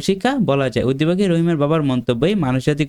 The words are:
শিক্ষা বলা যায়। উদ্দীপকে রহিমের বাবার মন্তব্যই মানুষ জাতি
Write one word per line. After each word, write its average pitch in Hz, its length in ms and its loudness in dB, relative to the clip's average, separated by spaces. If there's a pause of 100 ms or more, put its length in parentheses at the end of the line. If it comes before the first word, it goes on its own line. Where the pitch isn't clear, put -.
শিক্ষা 196 240 0 (180)
বলা 139 240 2
যায়। 117 160 0
উদ্দীপকে 165 380 0
রহিমের 170 340 0
বাবার 156 280 0
মন্তব্যই 127 460 0 (100)
মানুষ 127 200 0
জাতি 147 240 0